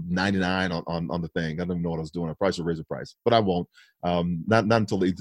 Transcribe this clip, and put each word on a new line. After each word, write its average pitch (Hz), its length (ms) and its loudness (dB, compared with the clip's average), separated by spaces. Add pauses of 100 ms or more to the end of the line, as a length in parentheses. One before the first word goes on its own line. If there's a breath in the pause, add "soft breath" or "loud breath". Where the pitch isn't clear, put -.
ninety-nine 92 640 0
on, 82 160 -2
on, 82 240 -4
on 85 100 -2
the 82 60 -4
thing. 82 340 -4
I - 20 -4
don't 90 100 -4
even 87 100 -2
know 85 80 -2
what 82 60 -4
I 80 40 -4
was 80 80 -10
doing. 85 180 -4
I 80 60 -6
probably 95 200 0
should 82 120 -6
raise 82 140 -2
the 78 60 -10
price, 65 280 -10 (100)
but 117 120 4
I 113 40 6
won't. 90 280 2 (360 soft breath)
Um, 87 440 0
not, 110 180 6
not 117 120 4
until 98 260 0
at 92 180 2